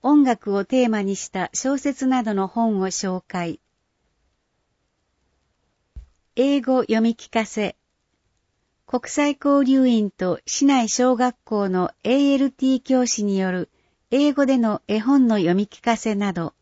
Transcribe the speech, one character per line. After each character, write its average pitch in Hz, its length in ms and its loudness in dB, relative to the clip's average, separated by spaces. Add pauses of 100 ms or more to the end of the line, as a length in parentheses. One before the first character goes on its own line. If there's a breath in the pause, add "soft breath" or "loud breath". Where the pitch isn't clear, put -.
音 294 200 6
楽 220 320 0
を 196 100 -2
テ 254 200 2
ー 233 40 0
マ 214 120 0
に 196 140 -2
し - 140 -12
た 185 240 -6
小 269 240 -2
説 269 300 -4
な 254 160 0
ど 214 100 -4
の 196 140 -2
本 220 320 -2
を 190 80 -2
紹 185 400 -6
介。 170 320 -8 (2750)
英 277 260 2
語 254 200 0
読 220 200 0
み 226 140 0
聞 - 140 -20
か 220 160 -2
せ。 208 300 -6 (1120)
国 - 200 -6
際 294 340 -2
交 285 220 2
流 262 240 4
員 214 240 2
と 180 340 -4
市 - 200 -2
内 262 240 2
小 254 260 0
学 247 280 -2
校 202 260 -2
の 180 220 -2 (120)
エ 247 140 0
ー 277 160 2
エ 277 40 0
ル 262 140 0
テ - 140 -6
ィ 262 120 2
ー 247 40 -4
教 254 240 0
師 226 180 -4
に 196 140 0
よ 190 140 -2
る 180 180 -6 (400)
英 285 240 2
語 285 120 2
で 262 120 2
の 220 300 0
絵 214 120 -2
本 262 280 4
の 220 80 2
読 175 200 2
み 202 120 -2
聞 - 140 -20
か 233 160 -2
せ 220 180 -4
な 202 180 -4
ど。 165 280 -8